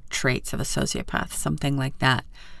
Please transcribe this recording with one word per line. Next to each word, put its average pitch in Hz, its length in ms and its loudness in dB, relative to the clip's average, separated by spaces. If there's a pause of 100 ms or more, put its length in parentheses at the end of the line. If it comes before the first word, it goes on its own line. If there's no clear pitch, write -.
Traits - 440 0
of - 80 0
a - 20 -2
Sociopath, - 680 0
something 147 420 0
like 135 240 0
that. 131 240 4 (380)